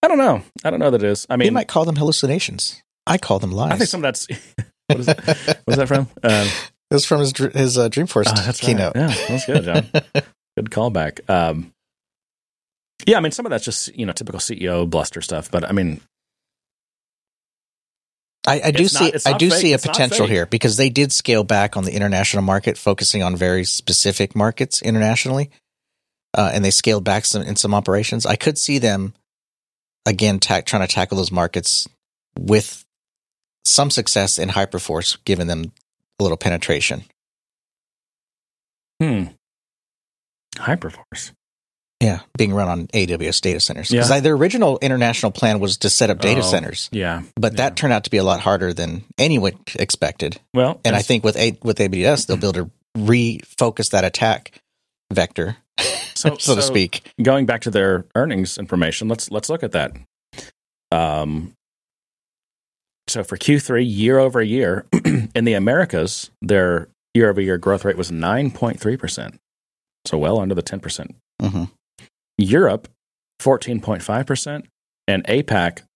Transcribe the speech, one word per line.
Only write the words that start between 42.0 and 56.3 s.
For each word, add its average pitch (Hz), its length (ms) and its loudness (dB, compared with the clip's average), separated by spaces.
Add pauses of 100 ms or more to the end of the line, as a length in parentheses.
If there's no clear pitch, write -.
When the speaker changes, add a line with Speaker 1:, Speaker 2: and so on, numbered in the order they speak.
Speaker 2:
Yeah, 101 200 2 (160)
being 104 160 2
run 98 160 0
on 85 240 -4
A 101 140 2
W 82 220 -2
S - 120 0
data 85 200 0
centers. - 280 -4
'Cause 120 220 4
Speaker 1:
Yeah. 139 60 4
Speaker 2:
I, 143 40 2
their 151 140 4
original 165 480 2
international 117 500 0
plan 110 260 2
was 98 200 0
to 101 120 0
set 113 200 2
up 87 100 0
data 113 200 2
Speaker 1:
Oh, - 100 0
Speaker 2:
centers. - 420 -4
Speaker 1:
yeah. 85 300 -4 (140)
Speaker 2:
But 110 200 0
that 123 160 0
Speaker 1:
Yeah. - 40 -16
Speaker 2:
turned 139 160 0
out 104 120 0
to - 60 -6
be 107 80 2
a 95 60 4
lot 95 160 2
harder 92 340 0
than 85 300 -6 (120)
anyone 127 420 2 (180)
expected. - 640 -2 (140)
Speaker 1:
Well, 127 320 0
Speaker 2:
And 110 100 2
I 104 40 2
Speaker 1:
it's 104 100 -4
Speaker 2:
think 113 160 2
with 110 120 2
A-, 113 260 0
with 113 180 0
A 107 80 4
W 92 180 0
S, 139 200 2
they'll 92 100 0
be 87 120 -2
able 90 160 -2
to 90 60 -14 (260)
refocus 117 920 0
that 95 140 2
attack - 480 0 (600)
vector, 90 440 -2 (220)
<laughs> - 0 - (360)
Speaker 1:
So, 147 240 0